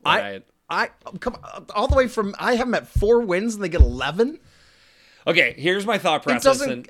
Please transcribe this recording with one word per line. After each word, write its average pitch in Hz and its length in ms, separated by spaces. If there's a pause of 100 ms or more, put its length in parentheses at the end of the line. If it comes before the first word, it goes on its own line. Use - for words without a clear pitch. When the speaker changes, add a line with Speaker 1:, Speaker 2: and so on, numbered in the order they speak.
Speaker 1:
I, 165 160
Speaker 2:
Right. 98 260 (220)
Speaker 1:
I, 202 220 (300)
come - 240
on, - 320
all 220 120
the 277 80
way 254 120
from, 202 320
I 220 160
have 247 120
'em 226 60
at 147 140
four 226 320
wins 214 340
and 202 100
they 180 60
get 165 120
eleven. 151 580 (880)
Speaker 2:
Okay, 127 320
here's 185 280
my 214 120
thought 160 240
Speaker 1:
It - 20
Speaker 2:
process. 247 200
Speaker 1:
doesn't, 269 280
Speaker 2:
And 247 180